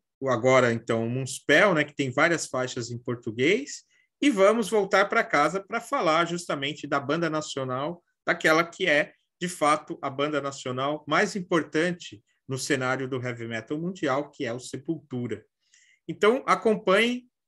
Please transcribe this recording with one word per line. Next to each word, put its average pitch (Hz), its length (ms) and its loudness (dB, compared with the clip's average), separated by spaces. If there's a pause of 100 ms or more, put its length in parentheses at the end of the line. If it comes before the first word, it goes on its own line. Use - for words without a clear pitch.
(200)
o 135 100 -4
agora, 123 440 6
então, 113 320 -2
o 117 40 -2
Moonspell, 143 640 2
né, 151 100 2
que 147 120 -16
tem 135 140 -2
várias 151 380 0
faixas 127 420 -4
em 120 80 -10
português, 123 880 -2 (380)
e 277 80 4
vamos 202 400 4
voltar 196 360 2
pra 220 180 0
casa 160 360 0
pra 226 220 -6
falar 170 440 0
justamente 151 600 -6
da 143 120 0
banda 156 300 -2
nacional, 147 720 -6 (240)
daquela 170 380 4
que 180 240 -6
é, 151 260 2 (260)
de 175 100 -4
fato, 156 520 0
a 143 80 -4
banda 139 320 -2
nacional 135 640 -6
mais 180 280 0
importante 175 880 -2 (240)
no 131 100 -6
cenário 131 500 -2
do 131 140 -6
heavy 117 260 -8
metal 117 300 -8
mundial, 156 540 -2
que 139 140 -8
é 113 80 -4
o 127 60 -8
Sepultura. 127 840 -8 (600)
Então, 214 400 2
acompanhem, 214 840 2 (180)